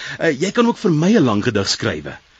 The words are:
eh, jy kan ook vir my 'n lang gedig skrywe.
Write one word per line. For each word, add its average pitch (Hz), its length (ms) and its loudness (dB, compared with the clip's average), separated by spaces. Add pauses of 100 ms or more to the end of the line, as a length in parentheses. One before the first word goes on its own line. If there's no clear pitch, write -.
(180)
eh, 165 140 0
jy 143 200 -2
kan 240 140 2
ook 233 120 0
vir 190 140 0
my 160 240 2
'n 180 80 4
lang 104 200 2
gedig 101 240 0
skrywe. 78 480 -4 (240)